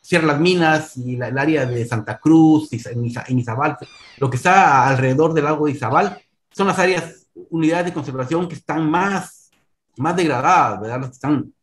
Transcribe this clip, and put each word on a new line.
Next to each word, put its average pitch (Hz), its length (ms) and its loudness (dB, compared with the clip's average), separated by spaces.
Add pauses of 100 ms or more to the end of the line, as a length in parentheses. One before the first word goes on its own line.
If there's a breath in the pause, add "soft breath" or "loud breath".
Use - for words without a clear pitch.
Sierra 160 260 0
Las 143 120 0
Minas 160 580 2
y 123 200 -8
la, 123 120 -6
el 131 80 -4
área 147 280 0
de 120 200 -4
Santa 110 340 -6
Cruz, 156 520 4
Iza-, 123 200 -10
en 120 140 -4
Iza-, 120 220 -8
en 127 120 0
Izabal, 127 380 -4 (400 loud breath)
lo 135 120 -2
que 123 80 -4
está 151 500 4
alrededor 135 460 2
del 151 100 2
lago 151 220 0
de 143 80 0
Izabal, 143 440 -2 (340)
son 196 160 -2
las 185 120 -2
áreas, 180 480 -2 (220)
unidades 165 380 0
de 175 60 -6
conservación 143 540 -4
que 165 80 -12
están 151 340 -4
más, 185 600 -4 (460)
más 160 180 -2
degradadas, 143 640 2
¿verdad? 117 220 -8
Las 131 80 -10
que - 60 -20
están - 480 -4